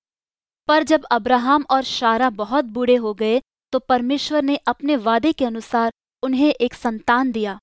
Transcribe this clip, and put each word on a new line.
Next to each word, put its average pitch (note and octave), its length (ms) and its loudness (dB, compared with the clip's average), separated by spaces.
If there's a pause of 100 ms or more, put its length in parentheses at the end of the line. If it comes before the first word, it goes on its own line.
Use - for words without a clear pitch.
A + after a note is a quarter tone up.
(680)
पर G3+ 140 4
जब D4+ 220 2
अब्राहम B3 680 2
और C4+ 120 2
शारा B3 480 0
बहुत G#3+ 340 -2
बूढ़े B3 320 2
हो A3 180 -2
गए A3 260 0 (320)
तो C4 60 0
परमेश्वर C4 640 0
ने C#4+ 140 0 (100)
अपने C#4+ 300 -2
वादे A3+ 360 0
के C#4 120 -2
अनुसार A3+ 480 -2 (300)
उन्हें C4 280 2
एक - 240 -2
संतान A#3+ 580 -2
दिया, G#3 300 -4